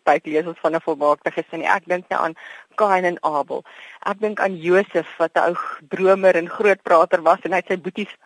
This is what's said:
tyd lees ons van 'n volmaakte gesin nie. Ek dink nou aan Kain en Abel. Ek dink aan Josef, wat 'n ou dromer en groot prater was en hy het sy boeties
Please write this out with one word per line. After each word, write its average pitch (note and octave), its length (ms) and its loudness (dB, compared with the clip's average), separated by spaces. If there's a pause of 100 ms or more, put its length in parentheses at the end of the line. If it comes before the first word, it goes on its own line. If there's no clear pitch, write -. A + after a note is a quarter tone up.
tyd D3+ 220 2
lees D#3 200 -2
ons E3 160 -10
van D#3+ 140 0
'n D#3+ 60 -2
volmaakte D3 500 0
gesin E3 280 -8
nie. D3 80 -6
Ek G3 180 0
dink F3+ 220 -4
nou - 140 -2
aan - 140 -4 (400)
Kain G3 280 2
en F3 200 -2
Abel. C#3+ 400 -4 (360)
Ek G3 200 -6
dink G#3+ 200 -4
aan F#3+ 160 -2
Josef, F3 640 0
wat E3 160 0
'n F3 60 0
ou F3 160 0 (340)
dromer F#3+ 460 4
en E3+ 140 -2
groot G3+ 320 0
prater E3+ 400 4
was E3 200 4
en E3+ 100 -4
hy F#3+ 60 0
het F3 100 -4
sy F#3 100 -2
boeties F#3+ 380 -8 (100)